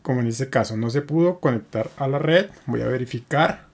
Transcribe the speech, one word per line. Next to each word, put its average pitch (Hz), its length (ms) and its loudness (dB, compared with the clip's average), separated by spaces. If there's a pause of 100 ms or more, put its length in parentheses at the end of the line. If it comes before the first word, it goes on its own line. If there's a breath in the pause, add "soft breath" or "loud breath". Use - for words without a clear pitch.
como 127 220 0
en 120 60 0
este 120 200 -4
caso, 110 300 0
no 117 100 -2
se 139 140 0
pudo 170 360 0
conectar 113 600 -2
a 135 100 -2
la 139 100 0
red. 165 280 4 (180)
Voy 120 160 -2
a 117 60 -2
verificar. 127 880 -2